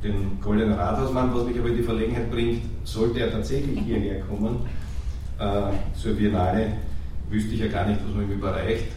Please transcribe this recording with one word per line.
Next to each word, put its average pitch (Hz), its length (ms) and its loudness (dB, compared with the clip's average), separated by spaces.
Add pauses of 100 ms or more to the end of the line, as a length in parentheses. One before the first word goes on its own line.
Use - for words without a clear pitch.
den 98 380 0
Goldenen 104 320 2
Rathausmann, 123 600 2
was 120 120 2
mich 120 120 -2
aber 117 120 2
in 117 80 2
die - 60 2
Verlegenheit 113 460 0
bringt, 117 320 0 (220)
sollte 117 360 0
er 113 120 0
tatsächlich 110 480 0
hierher - 420 0
kommen, 107 380 -2 (800)
äh, 101 320 0 (280)
zur 107 140 0
Biennale, 101 600 2 (560)
wüsste 107 240 0
ich 104 80 0
ja 107 60 2
gar 101 200 0
nicht, 101 180 2
was 95 80 -2
man 101 120 0
ihm 98 120 0
überreicht 95 580 0